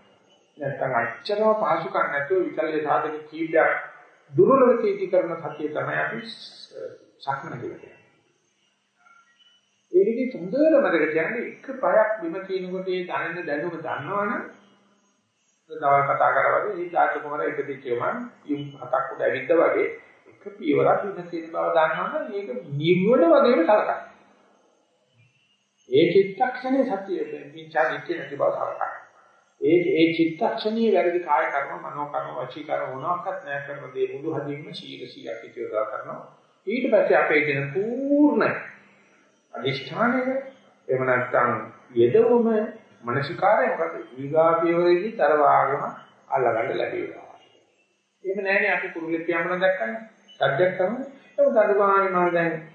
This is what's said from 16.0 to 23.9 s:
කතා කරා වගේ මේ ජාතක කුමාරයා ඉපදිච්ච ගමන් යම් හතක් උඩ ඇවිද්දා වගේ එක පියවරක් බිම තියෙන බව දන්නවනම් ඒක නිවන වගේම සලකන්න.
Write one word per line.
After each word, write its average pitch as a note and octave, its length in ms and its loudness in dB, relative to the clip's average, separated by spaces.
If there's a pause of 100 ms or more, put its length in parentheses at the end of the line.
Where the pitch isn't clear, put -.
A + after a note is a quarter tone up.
කතා C#3 260 2
කරා C3+ 220 2
වගේ - 240 0
මේ F3 140 -6
ජාතක D3 260 2
කුමාරයා D3 360 -4
ඉපදිච්ච C3+ 340 -8
ගමන් D3 320 -2 (300)
යම් C#3+ 140 -4 (100)
හතක් - 360 -4
උඩ - 140 -10
ඇවිද්දා C3+ 400 2
වගේ A#2 260 2 (380)
එක - 260 -20
පියවරක් E3+ 500 2
බිම F#3+ 240 -8
තියෙන D#3+ 240 -10
බව E3+ 220 -4
දන්නවනම් F3+ 600 0
ඒක G3+ 160 -8 (240)
නිවන F3+ 540 4
වගේම C#4 360 6
සලකන්න. - 400 2 (1900)